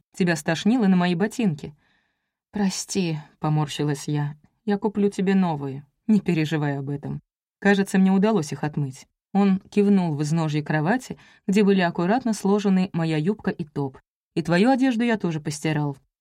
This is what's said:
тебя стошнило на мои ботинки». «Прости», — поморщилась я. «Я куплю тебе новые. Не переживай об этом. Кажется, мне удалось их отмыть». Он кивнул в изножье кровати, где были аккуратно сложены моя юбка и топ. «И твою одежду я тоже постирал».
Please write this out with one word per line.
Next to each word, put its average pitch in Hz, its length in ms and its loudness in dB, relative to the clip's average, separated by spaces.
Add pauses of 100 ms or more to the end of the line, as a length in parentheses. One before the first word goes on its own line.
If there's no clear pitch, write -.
(140)
тебя 175 220 0
стошнило 202 520 0
на 185 100 4
мои 180 180 0
ботинки». 170 580 -4 (760)
«Прости», — 190 680 -4 (200)
поморщилась 151 680 -2
я. 147 280 -4 (300)
«Я 202 120 0
куплю 202 320 0
тебе 196 240 0
новые. 147 520 -2 (220)
Не 214 120 6
переживай 151 580 0
об 135 120 -8
этом. 143 320 -8 (380)
Кажется, 196 380 2
мне 190 140 6
удалось 196 400 2
их 143 120 -10
отмыть». 147 440 -6 (260)
Он 196 260 2 (100)
кивнул 196 460 2
в 143 60 -4
изножье 151 420 -2
кровати, 156 540 -2 (300)
где 208 160 4
были 196 180 4
аккуратно 202 520 0
сложены 196 600 0
моя 160 240 0
юбка 185 340 -2
и 170 120 -6
топ. 139 340 -8 (360)
«И - 80 -4
твою 180 280 4
одежду 247 340 2
я 226 140 0
тоже 165 220 -4
постирал». 147 580 -4 (240)